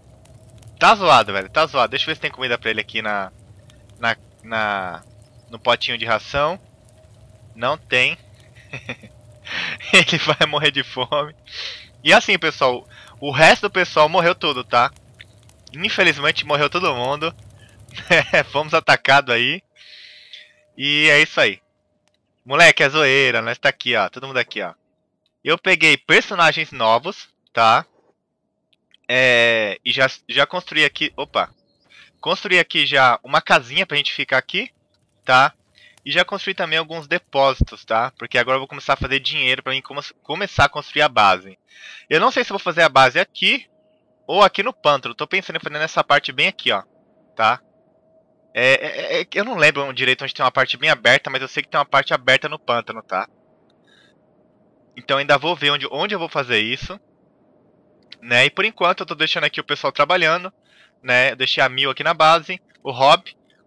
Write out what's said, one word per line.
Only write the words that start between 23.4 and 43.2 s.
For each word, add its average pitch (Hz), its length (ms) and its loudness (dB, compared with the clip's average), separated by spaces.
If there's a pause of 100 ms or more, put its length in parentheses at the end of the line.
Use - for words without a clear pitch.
nós 117 160 -6
tá 139 100 0
aqui, 123 260 -4
ó. 98 140 0
Todo 127 180 -16
mundo 131 120 -6
aqui, 110 240 -4
ó. 85 120 -10 (720)
Eu 160 140 -2
peguei 160 380 2
personagens 160 760 0
novos, 123 560 0 (240)
tá? 117 340 4 (1200)
É, 117 760 2
e 120 80 -2
já, 131 180 2 (180)
já 135 180 0
construí 160 380 -2
aqui, 147 320 -4
opa. 104 340 -4 (720)
Construí 180 380 -2
aqui 160 280 0
já 131 360 4
uma 147 200 -2
casinha 151 420 0
pra 147 120 -6
gente 143 160 -4
ficar 135 260 -2
aqui, 202 320 -6 (540)
tá? 131 280 4 (520)
E 139 60 -10
já 175 140 0
construí 196 300 -8
também 160 240 -2
alguns 160 280 -8
depósitos, 139 800 -2
tá? 113 340 -2
Porque 120 200 -4
agora 123 180 0
eu 135 40 -2
vou 139 80 -12
começar 139 260 -4
a - 20 -6
fazer 135 240 -2
dinheiro 135 420 -2
pra 131 100 -6
mim 135 100 -6
come-, 143 200 -12 (200)
começar 165 420 -4
a 143 40 2
construir 147 340 -4
a 147 60 4
base. 95 500 0 (500)
Eu 160 120 2
não 240 100 2
sei 247 140 -2
se - 60 -12
eu 202 40 -6
vou 196 80 -6
fazer 170 200 0
a 156 60 6
base 131 300 4
aqui 202 500 -2 (580)